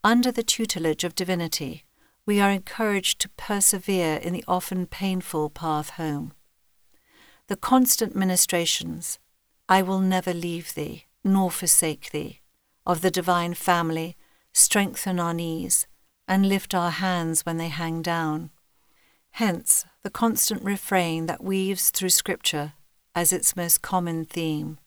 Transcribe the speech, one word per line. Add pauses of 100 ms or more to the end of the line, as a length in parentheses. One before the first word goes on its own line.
under
the
tutelage
of
divinity, (400)
we
are
encouraged
to
persevere
in
the
often
painful
path
home. (1120)
The
constant
ministrations, (480)
"I
will
never
leave
thee, (180)
nor
forsake
thee," (460)
of
the
divine
family (360)
strengthen
our
knees (400)
and
lift
our
hands
when
they
hang
down. (840)
Hence, (200)
the
constant
refrain
that
weaves
through
Scripture (380)
as
its
most
common
theme